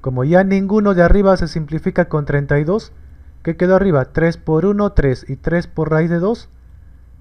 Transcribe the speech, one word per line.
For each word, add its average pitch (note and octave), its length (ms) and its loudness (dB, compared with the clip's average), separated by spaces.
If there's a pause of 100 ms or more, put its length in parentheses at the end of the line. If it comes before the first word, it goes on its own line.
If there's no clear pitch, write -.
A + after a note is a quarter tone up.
Como B2+ 220 -4
ya F3 200 4
ninguno G3 500 0
de F3 80 2
arriba F#3+ 340 6
se E3+ 120 -4
simplifica E3 640 -4
con D3+ 160 -4
treinta C#3+ 340 -2
y D3+ 40 -2
dos, F#3+ 280 -4 (520)
¿qué E3 120 -4
quedó F#3 200 2
arriba? F3 300 2
Tres E3 320 -2
por D#3 280 -2
uno, G3+ 260 0
tres, C3 380 0
y C#3 80 -8
tres F3 300 -4
por D3+ 220 -6
raíz D#3+ 200 0
de E3+ 100 -2
dos, A3 300 -4 (720)